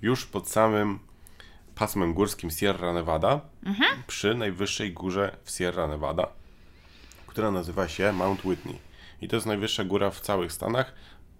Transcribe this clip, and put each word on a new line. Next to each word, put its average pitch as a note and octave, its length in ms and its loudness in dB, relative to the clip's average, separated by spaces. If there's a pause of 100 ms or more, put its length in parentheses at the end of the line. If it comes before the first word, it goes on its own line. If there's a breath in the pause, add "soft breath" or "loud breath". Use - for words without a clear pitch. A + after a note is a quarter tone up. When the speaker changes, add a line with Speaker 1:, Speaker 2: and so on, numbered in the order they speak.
Speaker 1:
już A2 240 0
pod - 240 -6
samym G#2 500 4 (760 soft breath)
pasmem F#2+ 380 0
górskim F#2+ 380 0
Sierra F2+ 420 0
Nevada, F2 480 2 (220)
Speaker 2:
Mhm. B3 440 0
Speaker 1:
przy - 280 0
najwyższej G2+ 580 -2
górze F#2+ 500 0
w - 80 -12
Sierra F2 360 0
Nevada, D2+ 400 0 (1000 soft breath)
która G#2+ 240 0
nazywa F2 360 0
się F#2+ 260 2
Mount F#2 320 0
Whitney. F2 320 -2 (440 loud breath)
I - 60 -8
to - 80 -2
jest A2+ 100 0
najwyższa G#2+ 380 0
góra G2 280 2
w - 80 -12
całych F2+ 320 0
Stanach, A#2+ 420 -2 (460 soft breath)